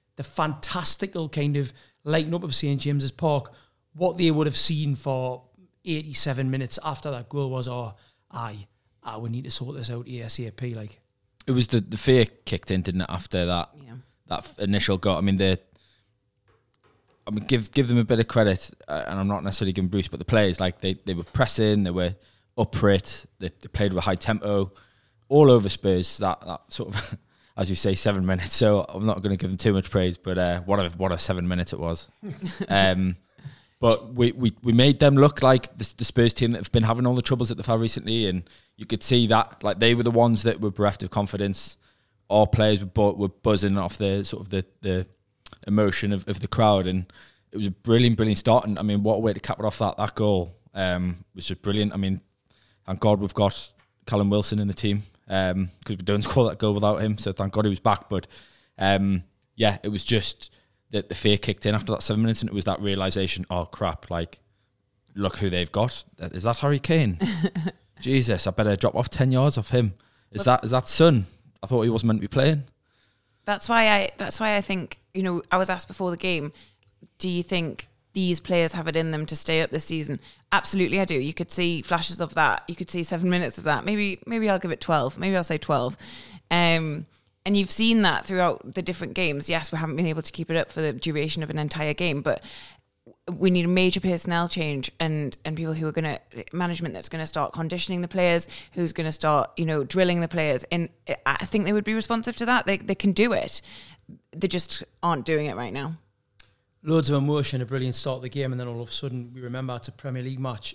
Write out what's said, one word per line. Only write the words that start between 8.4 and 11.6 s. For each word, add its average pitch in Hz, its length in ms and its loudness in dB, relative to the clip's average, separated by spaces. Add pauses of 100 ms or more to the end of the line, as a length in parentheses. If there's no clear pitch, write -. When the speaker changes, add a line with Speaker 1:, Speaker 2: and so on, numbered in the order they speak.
Speaker 1:
aye, 113 140 -12
we 113 140 -8
need 120 140 -6
to 123 60 -10
sort 127 260 -8
this 120 140 -8
out 120 180 -10
A 123 140 -12
S 110 180 -6
A 113 100 -10
P," 120 240 -8
like. 107 240 -14 (480)
Speaker 2:
It 135 60 2
was 127 160 2